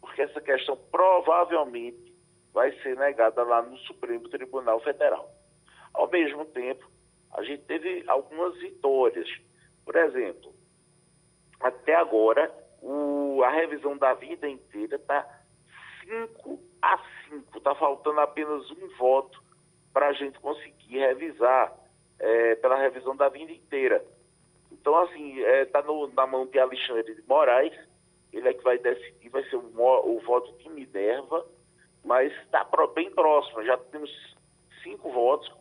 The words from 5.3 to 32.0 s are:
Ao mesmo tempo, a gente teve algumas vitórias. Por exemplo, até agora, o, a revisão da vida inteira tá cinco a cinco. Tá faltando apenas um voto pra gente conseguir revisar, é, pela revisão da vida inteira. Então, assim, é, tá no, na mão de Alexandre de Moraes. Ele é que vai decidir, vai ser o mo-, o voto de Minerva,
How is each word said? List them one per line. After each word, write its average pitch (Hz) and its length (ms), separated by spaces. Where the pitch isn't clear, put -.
Ao - 160
mesmo 151 340
tempo, 127 400
a - 100
gente 143 200
teve 170 440
algumas 156 520
vitórias. 135 680
Por - 140
exemplo, 127 560
até 127 360
agora, 113 580
o, 143 600
a 123 60
revisão 147 460
da 135 160
vida 151 340
inteira 131 520
tá - 280
cinco - 600
a 190 160
cinco. - 360
Tá 143 140
faltando 151 460
apenas 147 520
um 180 160
voto 131 440
pra 143 220
gente 139 260
conseguir - 600
revisar, 131 760
é, 117 380
pela 131 200
revisão 131 400
da 139 140
vida 156 220
inteira. 131 520
Então, - 280
assim, 151 420
é, 131 240
tá 143 180
no, 147 260
na 131 180
mão 131 200
de 135 120
Alexandre 123 560
de - 120
Moraes. 139 460
Ele 123 160
é 127 40
que 127 120
vai 123 140
decidir, - 500
vai 135 160
ser - 100
o 120 80
mo-, 117 420
o 117 140
voto 120 400
de - 100
Minerva, 135 800